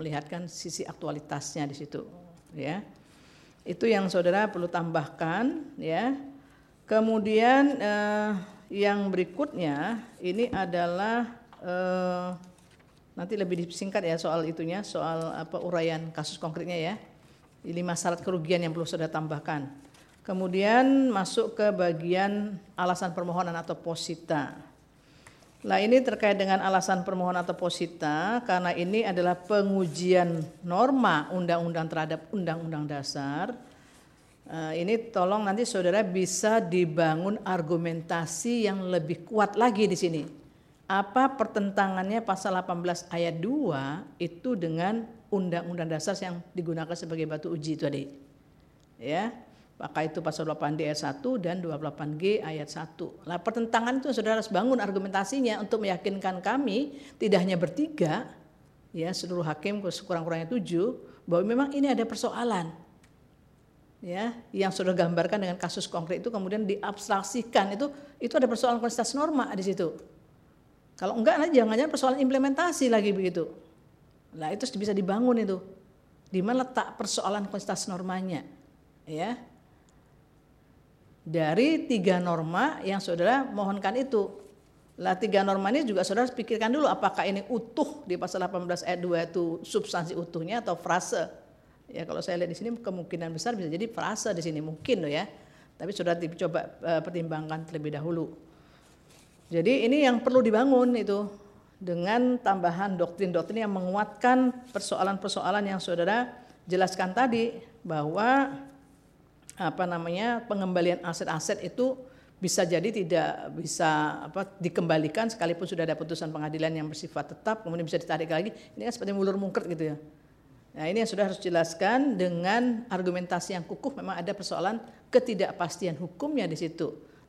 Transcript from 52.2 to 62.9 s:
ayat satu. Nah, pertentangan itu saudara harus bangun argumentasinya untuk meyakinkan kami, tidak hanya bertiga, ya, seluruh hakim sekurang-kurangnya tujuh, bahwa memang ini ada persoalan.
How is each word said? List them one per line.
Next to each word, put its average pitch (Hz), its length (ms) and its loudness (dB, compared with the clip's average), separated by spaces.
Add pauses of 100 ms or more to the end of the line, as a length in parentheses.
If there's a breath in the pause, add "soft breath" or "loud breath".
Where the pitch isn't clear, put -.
ayat 156 320 -8
satu. - 560 -10
Nah, 175 80 -4
pertentangan 233 640 0
itu 262 160 -2
saudara 220 240 2
harus 214 80 -4
bangun 233 320 4
argumentasinya 196 800 0
untuk 214 240 0
meyakinkan 190 560 -2
kami, 247 580 0 (220 loud breath)
tidak 190 240 4
hanya 185 160 2
bertiga, 202 720 0 (640)
ya, 170 160 -2
seluruh 175 320 -4
hakim 196 400 -2
sekurang-kurangnya 165 640 -4
tujuh, 185 460 0 (320 loud breath)
bahwa 170 160 4
memang 240 320 2
ini 277 160 4
ada 233 160 2
persoalan. 214 640 -2 (1300)